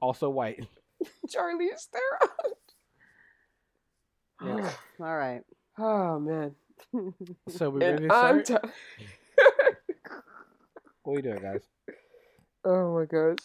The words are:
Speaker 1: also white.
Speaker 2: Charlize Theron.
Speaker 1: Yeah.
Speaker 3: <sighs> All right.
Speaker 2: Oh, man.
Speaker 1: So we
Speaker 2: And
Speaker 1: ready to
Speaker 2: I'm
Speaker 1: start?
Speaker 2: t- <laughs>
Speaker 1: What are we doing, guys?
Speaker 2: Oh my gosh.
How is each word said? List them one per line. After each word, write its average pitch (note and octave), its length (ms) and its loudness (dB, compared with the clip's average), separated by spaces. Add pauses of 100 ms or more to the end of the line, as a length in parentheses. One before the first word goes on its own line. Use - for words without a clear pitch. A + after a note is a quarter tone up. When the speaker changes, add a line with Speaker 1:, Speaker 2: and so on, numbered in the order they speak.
Speaker 1:
also C3 300 -2
white. A#2 360 -4 (600)
Speaker 2:
Charlize F4 640 -4 (2500)
Theron. G3 200 -6
Speaker 1:
Yeah. F#3 100 -4 (300)
Speaker 3:
<sighs> E3+ 40 -10
All D#3+ 120 -4
right. B2+ 260 -4 (360)
Speaker 2:
Oh, G3+ 420 0
man. D3+ 340 -4 (920)
Speaker 1:
So E3+ 220 -2
we C#3 140 2
Speaker 2:
And D3+ 160 2
Speaker 1:
ready D#3+ 80 -2
to F#3+ 60 2
Speaker 2:
I'm B3 300 4
Speaker 1:
start? - 200 0
Speaker 2:
t- - 800 -2
<laughs> - 400 6 (1200)
Speaker 1:
What C#3+ 100 -4
are C#3+ 40 0
we C#3 60 -2
doing, G#2 200 -4
guys? G2 180 -6 (1040)
Speaker 2:
Oh F3+ 340 4
my D#3+ 60 2
gosh. D#3+ 400 2